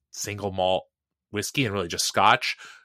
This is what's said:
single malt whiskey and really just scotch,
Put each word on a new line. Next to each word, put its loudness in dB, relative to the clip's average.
single -6
malt 0
whiskey -2
and -2
really -2
just -4
scotch, 4